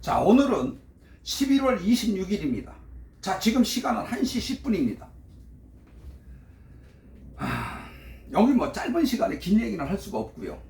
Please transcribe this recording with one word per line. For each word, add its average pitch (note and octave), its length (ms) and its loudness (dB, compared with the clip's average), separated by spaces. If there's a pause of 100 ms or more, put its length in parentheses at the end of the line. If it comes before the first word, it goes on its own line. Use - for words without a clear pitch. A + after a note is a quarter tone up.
자, - 120 4
오늘은 A3 600 4 (420)
십일월 C4+ 600 2
이십육 G3+ 480 2
일입니다. C#3+ 420 -4 (460)
자, F#3 180 -2
지금 A3+ 240 4
시간은 - 440 0
한 - 180 -2
시 - 160 -2
십 - 220 -4
분입니다. E3 440 0 (2250)
아, - 540 -8 (420)
여기 A3+ 220 6
뭐 F#3 180 0
짧은 E4+ 320 0
시간에 A3 340 0
긴 G#3 220 4
얘기는 G3 260 -4
할 F#3 120 -2
수가 G3+ 180 -8
없고요. - 540 -8